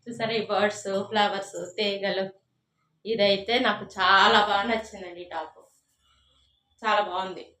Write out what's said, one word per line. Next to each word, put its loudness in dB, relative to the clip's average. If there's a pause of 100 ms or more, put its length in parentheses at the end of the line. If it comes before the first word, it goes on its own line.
చూసారా -6
ఈ -4
బర్డ్స్, 0 (220)
ఫ్లవర్స్, 0 (200)
తీగలు. -2 (880)
ఇదైతే 2 (140)
నాకు -2 (120)
చాలా 6 (100)
బాగా 0
నచ్చిందండి -8
ఈ -20
టాప్, -10 (1200)
చాలా 2
బాగుంది. -8 (140)